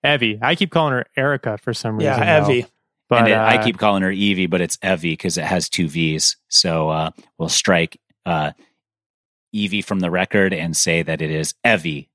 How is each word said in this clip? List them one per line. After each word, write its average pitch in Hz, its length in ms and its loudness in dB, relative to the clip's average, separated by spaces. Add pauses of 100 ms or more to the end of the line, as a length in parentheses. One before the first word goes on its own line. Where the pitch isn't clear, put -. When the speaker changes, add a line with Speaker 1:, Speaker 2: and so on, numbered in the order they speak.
Speaker 1:
Evie. 120 360 0
I 143 140 2
keep 175 160 -2
calling 156 220 2
her 123 120 -2 (120)
Erica 131 400 -2
for 117 160 -6
some 110 260 -6
Speaker 2:
Yeah, 139 120 0
Speaker 1:
reason, 131 160 0 (180)
though. - 80 2
Speaker 2:
Evie. 120 140 -2 (420)
Speaker 1:
But, 120 100 4
Speaker 3:
And 117 100 4
it, 104 40 4
I 110 240 4
Speaker 1:
uh, 110 60 0
Speaker 3:
keep 110 140 0
calling 101 260 2
her 92 80 2
Evie, 95 360 0
but 90 140 0
it's 85 220 -4
Evie 87 340 -2
'cause 87 200 -4
it 82 60 -4
has 87 260 -2
two 85 200 -2
V's. 78 480 0 (100)
So, 80 420 2
uh, 78 220 -2 (260)
we'll 85 120 -4
strike, 85 500 0 (260)
uh, 78 260 -2 (1000)
Evie 104 300 -2
from 98 180 -4
the 87 120 0
record 95 420 2
and 82 220 -4
say 85 280 0
that 80 180 -4
it 78 100 -4
is 78 220 -4 (120)
Evie. 80 500 0